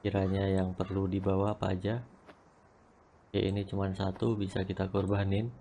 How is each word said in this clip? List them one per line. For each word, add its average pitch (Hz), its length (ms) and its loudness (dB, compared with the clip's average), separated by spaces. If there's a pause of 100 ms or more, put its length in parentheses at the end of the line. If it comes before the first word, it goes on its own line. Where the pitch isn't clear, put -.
Kiranya 98 480 2
yang 92 240 2
perlu 95 320 -2
dibawa 98 480 2
apa 92 160 -2
aja. 101 320 -2 (1300)
Oke, 101 80 0
ini 101 240 0
cuman 98 320 -2
satu, 98 400 0
bisa 95 320 -2
kita 95 240 -2
korbanin. 98 560 2 (140)